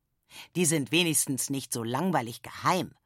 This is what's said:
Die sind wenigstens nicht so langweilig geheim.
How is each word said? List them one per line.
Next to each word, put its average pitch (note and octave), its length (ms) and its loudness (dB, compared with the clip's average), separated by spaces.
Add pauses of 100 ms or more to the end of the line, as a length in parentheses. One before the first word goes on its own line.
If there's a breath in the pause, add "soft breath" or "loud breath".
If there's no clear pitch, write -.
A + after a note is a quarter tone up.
(560 loud breath)
Die F3+ 100 4
sind C#3+ 260 2
wenigstens D#3 580 2
nicht C#3 240 -4
so A#2+ 100 -4
langweilig B2+ 580 -2
geheim. D#3+ 540 -2 (100)